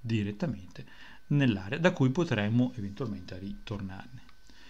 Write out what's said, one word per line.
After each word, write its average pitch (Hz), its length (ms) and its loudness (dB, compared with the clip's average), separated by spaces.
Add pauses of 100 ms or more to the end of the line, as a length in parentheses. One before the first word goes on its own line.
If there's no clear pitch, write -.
direttamente - 1080 -2 (220)
nell'area 113 460 4
da 175 160 6
cui 131 160 6
potremo 117 680 4
eventualmente 98 640 -6
ritornarne. 98 840 -8 (480)